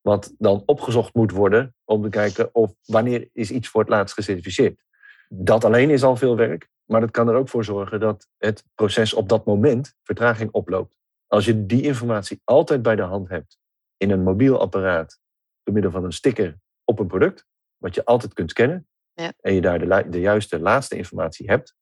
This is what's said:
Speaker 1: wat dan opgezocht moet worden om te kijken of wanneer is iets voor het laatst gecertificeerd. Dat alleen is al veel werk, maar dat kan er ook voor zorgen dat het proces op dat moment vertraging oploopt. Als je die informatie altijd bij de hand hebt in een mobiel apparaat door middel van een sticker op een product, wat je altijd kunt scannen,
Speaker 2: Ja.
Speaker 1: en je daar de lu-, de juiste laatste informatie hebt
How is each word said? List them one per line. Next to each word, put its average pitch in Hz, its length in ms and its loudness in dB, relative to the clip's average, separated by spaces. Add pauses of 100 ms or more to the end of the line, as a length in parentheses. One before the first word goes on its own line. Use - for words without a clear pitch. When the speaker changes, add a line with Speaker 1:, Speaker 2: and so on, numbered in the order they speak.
Speaker 1:
wat 104 380 -2
dan 98 280 2
opgezocht 120 480 0
moet 113 160 2
worden 101 440 2 (100)
om 107 180 0
te 107 60 -4
kijken 104 460 -2
of 110 200 2 (100)
wanneer 117 480 0
is 110 180 -6
iets 123 180 -6
voor 110 120 0
het 104 100 0
laatst 101 240 0
gecertificeerd. 98 680 -2 (460)
Dat 101 360 0
alleen 120 260 4
is 139 120 4
al 131 140 4
veel 123 200 2
werk, - 320 -2 (160)
maar 113 160 0
dat 113 100 -2
kan 117 180 0
er 113 60 2
ook 131 140 0
voor 117 160 -2
zorgen 101 360 -6
dat 107 280 -4 (100)
het 107 260 -4 (100)
proces 107 400 0
op 98 140 -2
dat 110 160 2
moment 117 580 0
vertraging 113 480 -2
oploopt. 92 440 -6 (320)
Als 104 180 2
je 107 220 0
die 120 160 2
informatie 120 600 -4
altijd 143 380 2
bij 113 140 2
de 101 60 -2
hand 92 260 -6
hebt 85 300 -12 (380)
in 98 140 -2
een 95 120 0
mobiel 107 380 2
apparaat 95 600 -2 (420)
door 101 120 -4
middel 95 180 0
van 90 120 -6
een 90 80 -6
sticker 98 460 -2 (260)
op 113 140 0
een 104 80 -2
product, 95 400 -2 (300)
wat 90 180 -10
je - 100 -4
altijd 120 300 0
kunt 85 160 -6
scannen, 156 380 0 (240)
Speaker 2:
Ja. 165 280 -10
Speaker 1:
en 95 140 0
je 92 60 2
daar 87 180 2
de 90 80 -4
lu-, 95 240 2
de 85 100 -4
juiste 101 400 0
laatste 107 360 -2
informatie 90 540 -8
hebt 127 300 -2